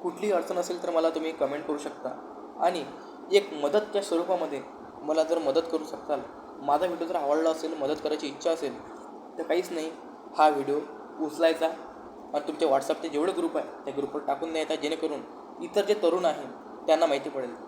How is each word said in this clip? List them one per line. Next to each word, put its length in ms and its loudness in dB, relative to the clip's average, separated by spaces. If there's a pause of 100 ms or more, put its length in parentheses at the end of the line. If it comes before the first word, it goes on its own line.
कुठलीही 300 0
अडचण 240 2
असेल 260 -2
तर 60 -2
मला 200 4
तुम्ही 220 -2
कमेंट 340 0
करू 120 -2
शकता. 520 -8 (300)
आणि 260 2 (460)
एक 220 6
मदतच्या 480 2
स्वरूपामध्ये 600 0 (400)
मला 220 4
जर 140 2
मदत 240 4 (100)
करू 120 0
शकाल, 360 -4 (420)
माझा 240 4
व्हिडिओ 220 0
जर 80 -2
आवडला 340 4
असेल, 280 0
मदत 260 0
करायची 240 0
इच्छा 240 0
असेल, 360 -2 (500)
तर 60 -4
काहीच 280 0
नाही, 200 -4 (460)
हा 120 10
व्हिडिओ 300 2 (420)
उचलायचा 460 4 (680)
आणि 140 -2
तुमच्या 200 2
WhatsApp-चे 420 2
जेवढे 220 2
ग्रुप 260 0
आहे 100 -2 (180)
त्या 120 -6
ग्रुपवर 240 -2
टाकून 300 -2
द्यायचा, 240 0
जेणेकरून 440 0 (440)
इतर 180 2
जे 120 4
तरुण 320 4
आहे 200 0 (420)
त्यांना 180 6
माहिती 240 2
पडेल. 260 -6 (120)